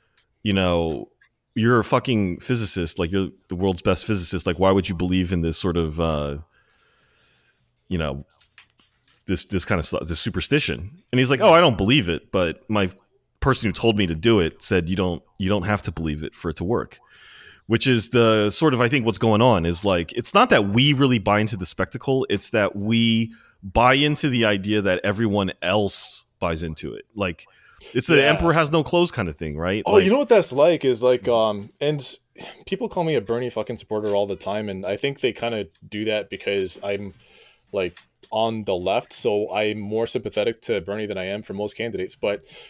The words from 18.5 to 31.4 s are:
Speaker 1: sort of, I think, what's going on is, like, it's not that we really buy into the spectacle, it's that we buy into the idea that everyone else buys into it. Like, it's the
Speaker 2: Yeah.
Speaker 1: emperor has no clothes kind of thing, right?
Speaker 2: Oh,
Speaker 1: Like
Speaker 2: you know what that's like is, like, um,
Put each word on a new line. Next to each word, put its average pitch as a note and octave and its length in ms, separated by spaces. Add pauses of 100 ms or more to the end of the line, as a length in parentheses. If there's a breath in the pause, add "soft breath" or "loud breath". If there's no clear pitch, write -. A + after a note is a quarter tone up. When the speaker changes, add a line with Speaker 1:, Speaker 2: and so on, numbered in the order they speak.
Speaker 1:
sort D3+ 220
of, A#2 80
I A#2+ 80
think, B2+ 160
what's A2 140
going A2+ 240
on G2+ 240
is, F2 180
like, F2+ 280
it's - 200
not A3+ 180
that A2 180
we B2+ 240
really C#3 260
buy G#2 220
into G#2+ 160
the F2+ 100
spectacle, C3 640
it's - 200
that G#2 260
we A2+ 560 (300 loud breath)
buy A2+ 300
into D3 380
the A#2 160
idea G#2 340
that F#2 240
everyone G2+ 560
else G2 640 (140)
buys E2+ 240
into D#2 320
it. - 100 (100)
Like, F#2+ 300 (480 loud breath)
it's A#2+ 140
the E3 100
Speaker 2:
Yeah. C#3 140
Speaker 1:
emperor E3 240
has D#3 180
no D#3+ 100
clothes F3 280
kind G2 180
of D2+ 80
thing, D2+ 220
right? F#2 260
Speaker 2:
Oh, F#3 100
Speaker 1:
Like F#3+ 100
Speaker 2:
you F#3+ 60
know A#3+ 60
what C#4+ 140
that's G#3 200
like D3+ 320
is, B2 200
like, B2+ 260
um, A2 400 (100)